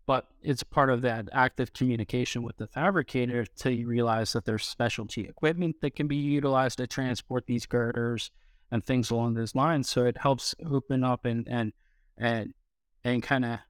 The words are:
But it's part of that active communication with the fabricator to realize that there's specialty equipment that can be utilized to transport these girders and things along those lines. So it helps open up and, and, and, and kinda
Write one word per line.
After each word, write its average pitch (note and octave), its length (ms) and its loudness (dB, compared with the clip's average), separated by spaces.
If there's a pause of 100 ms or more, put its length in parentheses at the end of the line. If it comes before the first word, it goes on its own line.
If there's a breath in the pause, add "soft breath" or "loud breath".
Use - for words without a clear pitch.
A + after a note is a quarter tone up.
But C3 220 0 (140)
it's C#3 220 0
part C3+ 260 4
of B2 120 2
that A2+ 320 -2
active B2+ 400 0
communication A#2+ 720 0
with A2+ 120 -10
the A2 120 -8
fabricator B2+ 800 0
to A#2+ 400 -2
realize A#2 480 2
that A#2 120 -2
there's A2 200 -2
specialty A2+ 640 -4
equipment E3 540 0
that D3 140 -2
can D3 120 0
be C#3+ 80 -2
utilized C#3 640 2
to B2+ 100 -2
transport B2+ 580 -4
these A#2+ 200 -2
girders A#2 680 -2 (400)
and A#2 140 0
things B2 260 0
along A#2 220 2
those A2+ 200 -2
lines. C#3 360 2
So B2 160 2
it A#2+ 120 2
helps - 380 0 (140)
open C3+ 340 0
up B2+ 220 0
and, A#2 240 -2
and, A#2 240 -2 (440)
and, A#2 360 -2 (500)
and B2 180 2
kinda A#2+ 480 0